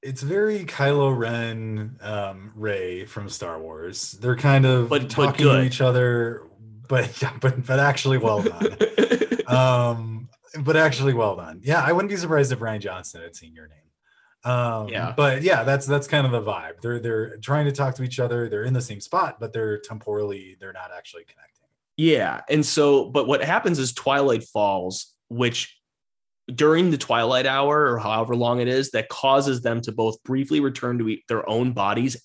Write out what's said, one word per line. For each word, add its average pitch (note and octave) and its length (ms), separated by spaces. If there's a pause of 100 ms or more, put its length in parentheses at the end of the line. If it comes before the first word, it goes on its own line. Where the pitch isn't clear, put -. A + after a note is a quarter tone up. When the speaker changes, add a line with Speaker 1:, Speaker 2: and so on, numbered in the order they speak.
Speaker 1:
It's C3+ 180
very G3+ 440
Kylo C#3 520
Ren, A2+ 840
um, G2+ 540
Rey G2 500
from G#2 220
Star E2+ 320
Wars. D#2+ 540
They're A#2+ 220
kind C3+ 300
of B2+ 240
Speaker 2:
But, C#3+ 140
but - 60
Speaker 1:
talking C#3 360
Speaker 2:
good. C3 160
Speaker 1:
to B2+ 40
each B2+ 160
other, B2 640 (440)
but, B2+ 320
<laughs> - 20
yeah, C3 200
but, B2 240
but C3 140
actually C3+ 380
well A2 260
done. - 380
Speaker 2:
<laughs> - 60 (600)
Speaker 1:
Um, A#2+ 800 (300)
but D3+ 180
actually C3+ 380
well G#2+ 200
done. E2+ 280
Yeah, D3+ 200
I D3 80
wouldn't G3 200
be G3+ 60
surprised D3+ 340
if A#2+ 80
Rian A2 200
Johnson F#2 440
had E2+ 120
seen D#2+ 200
Your D#2 120
Name. - 840
Um, A#2 360
Speaker 2:
Yeah. G2+ 280
Speaker 1:
but C#3 240
yeah, E3 220
that's, C3+ 240
that's C#3+ 200
kind C#3+ 200
of B2+ 40
the A#2+ 120
vibe. G2 380
They're, A#2+ 180
they're A2 380
trying D3 280
to C#3+ 60
talk C3+ 240
to C3 80
each B2+ 160
other. A#2+ 280
They're G#2 180
in B2+ 100
the A#2+ 60
same G2+ 200
spot, - 380
but A2+ 140
they're G#2+ 260
temporally, G#2 800
they're G2 120
not F#2 240
actually F2 280
connecting. - 420 (320)
Speaker 2:
Yeah, A#2+ 500
and D3+ 160
so, C#3+ 460
but C3 160
what C3+ 180
happens F3 360
is C3 120
twilight C3+ 520
falls, G2 720 (140)
which A#2+ 460 (800)
during D#3+ 380
the C#3+ 80
twilight B2+ 480
hour, C#3 440
or A#2+ 60
however A2 380
long A#2+ 240
it A#2+ 80
is, C3 240
that A2+ 180
causes C3+ 520
them A#2 200
to A#2 100
both A2 300
briefly C#3 380
return B2+ 400
to A2+ 100
e-, A2 180
their A2+ 220
own B2 240
bodies A#2 520